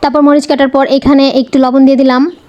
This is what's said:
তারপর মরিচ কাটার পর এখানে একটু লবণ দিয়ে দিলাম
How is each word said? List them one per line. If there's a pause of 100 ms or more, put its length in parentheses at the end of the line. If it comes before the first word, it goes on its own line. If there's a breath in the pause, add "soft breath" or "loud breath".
তারপর
মরিচ
কাটার
পর (120)
এখানে (160)
একটু
লবণ
দিয়ে
দিলাম (240)